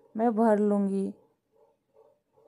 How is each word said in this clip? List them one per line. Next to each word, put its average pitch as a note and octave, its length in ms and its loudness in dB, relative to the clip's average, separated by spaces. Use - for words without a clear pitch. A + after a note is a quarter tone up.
मैं A3+ 220 -2
भर G#3+ 220 4
लूँगी। G3 540 -2